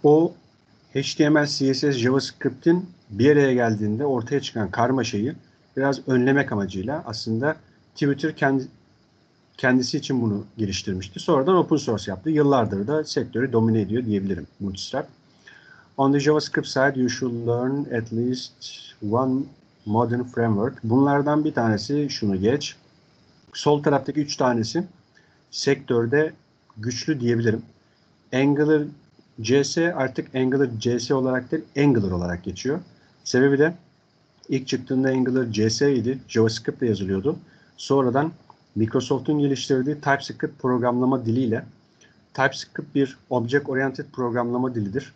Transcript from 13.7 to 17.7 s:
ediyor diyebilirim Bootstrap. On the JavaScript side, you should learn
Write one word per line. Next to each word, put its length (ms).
ediyor 240
diyebilirim 420
Bootstrap. 480
On 160
the 80
JavaScript 480
side, 280
you 120
should 380
learn 560